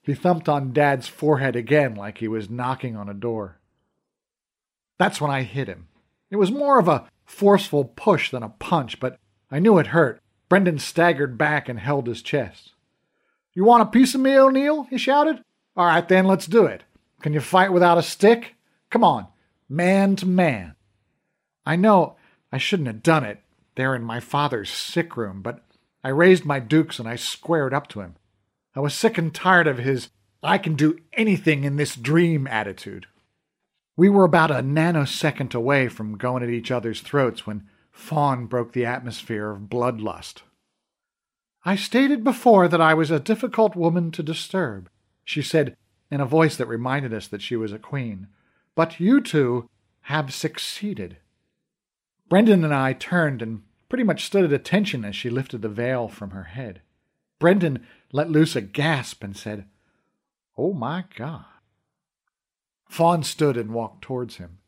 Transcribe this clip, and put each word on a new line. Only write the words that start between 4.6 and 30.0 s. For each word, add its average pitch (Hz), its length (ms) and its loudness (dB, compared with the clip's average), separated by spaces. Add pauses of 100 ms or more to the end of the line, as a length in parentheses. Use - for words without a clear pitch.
That's 202 240 0
when 147 100 -2
I 135 120 -2
hit 120 260 -6
him. 85 200 -16 (420)
It 190 60 -6
was 196 140 2
more 277 280 2
of 180 100 2
a 143 220 0 (160)
forceful 196 580 2
push - 460 -2
than 123 120 -8
a 110 60 -12
punch, - 520 -4
but 127 180 -6 (320)
I 135 80 -4
knew 202 180 6
it 151 120 2
hurt. 147 340 0 (260)
Brendan 180 300 2
staggered 147 580 0
back 151 320 -2
and 120 100 -8
held 131 280 -2
his 117 160 -8
chest. - 500 -6 (800)
"You 185 140 2
want 233 160 8
a - 40 2
piece 254 280 4
of 262 80 -2
me, 269 160 4
O'Neill?" 269 460 4
he 262 120 -8
shouted. 294 480 0 (320)
"All 180 80 2
right 170 240 4
then, 185 180 6
let's 190 200 2
do 196 180 6
it. 104 200 -4 (360)
Can 147 140 -2
you 151 60 0
fight 185 300 2
without 175 280 6
a 160 40 2
stick? 226 520 2 (340)
Come 233 160 2
on, 123 220 2 (420)
man 190 480 2
to 185 100 -6
man." 147 480 0 (920)
I 151 100 0
know 185 400 4 (340)
I 135 60 -8
shouldn't 151 300 -2
have 110 160 -10
done 156 220 2
it 104 180 -12 (320)
there 131 200 -2
in 117 100 -8
my 117 160 -8
father's 135 500 -4
sick - 480 -6
room, 98 240 -8
but 117 240 -12 (360)
I 135 60 -8
raised 165 380 6
my 143 140 -2
dukes 151 380 0
and 113 80 -10
I 117 100 -8
squared 139 580 -4
up 147 140 -4
to - 120 -14
him. 87 140 -14 (640)
I 131 40 -6
was 143 140 -4
sick 226 240 0
and 165 160 -2
tired 180 320 4
of 131 120 0
his 127 320 -4 (300)